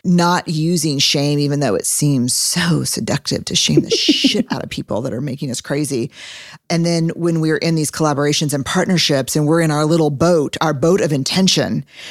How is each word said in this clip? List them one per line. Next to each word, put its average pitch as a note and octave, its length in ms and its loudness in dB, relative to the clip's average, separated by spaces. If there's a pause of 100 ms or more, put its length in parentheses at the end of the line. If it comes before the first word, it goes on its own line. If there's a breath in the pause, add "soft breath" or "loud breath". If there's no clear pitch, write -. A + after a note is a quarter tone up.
not F3 460 2
using D#3 500 0
shame, C#3+ 400 2
even C#3+ 220 0
though A#2 140 2
it - 100 -2
seems C3 480 0
so E3+ 520 0
seductive - 600 -4
to - 100 -6
shame - 260 2
the - 100 -6
<laughs> A4+ 60 0
shit - 540 0
out - 140 -4
of - 60 -12
people - 320 -6
that C3+ 100 -6
are A#2 80 -6
making C#3 300 -6
us G#2+ 100 -8
crazy. C3+ 500 -4 (600 loud breath)
And E3 160 2
then E3 240 0
when E3 320 0
we're D#3 160 2
in E3 160 0
these D#3 160 0
collaborations D3 640 0
and C#3 100 -4
partnerships D#3 720 0
and D3+ 100 2
we're E3 140 4
in D#3+ 120 2
our D3+ 120 0
little D#3 260 2
boat, D#3 520 2
our D#3 100 0
boat C3+ 300 2
of D3+ 100 0
intention, C#3+ 720 0 (260 loud breath)